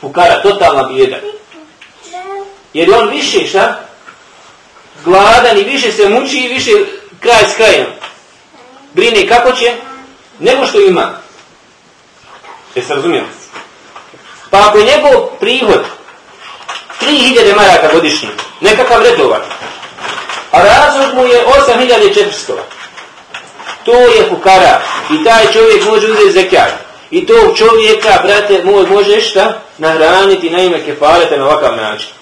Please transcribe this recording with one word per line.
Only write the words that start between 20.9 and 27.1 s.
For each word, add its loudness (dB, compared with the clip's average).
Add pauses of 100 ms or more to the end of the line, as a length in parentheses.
mu 2
je 2
osam 2
hiljada 2
četiristo, -4 (1300)
to 2
je 4
fukara 2 (320)
i -2
taj 2
čovjek 4
može 0
uzeti 4
zekat. 2 (400)